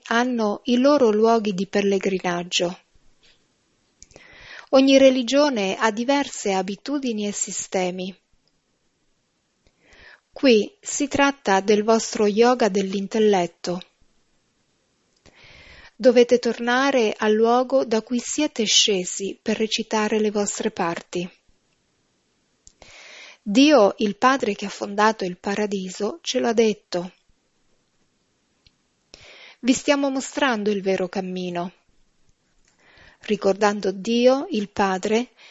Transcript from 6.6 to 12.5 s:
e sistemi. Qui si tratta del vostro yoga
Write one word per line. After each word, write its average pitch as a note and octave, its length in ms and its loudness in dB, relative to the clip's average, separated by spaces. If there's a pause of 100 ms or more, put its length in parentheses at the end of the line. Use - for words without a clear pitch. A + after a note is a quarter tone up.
e G3+ 40 -6
sistemi. F#3 880 -6 (2250)
Qui A3+ 480 2
si - 260 -8
tratta C#4 540 0
del G#3 220 2
vostro A3 420 0
yoga A#3 440 2